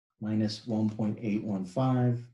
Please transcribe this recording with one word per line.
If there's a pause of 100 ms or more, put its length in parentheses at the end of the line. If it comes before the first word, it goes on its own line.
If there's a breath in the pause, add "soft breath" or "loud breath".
(200)
minus
one
point
eight
one
five. (120)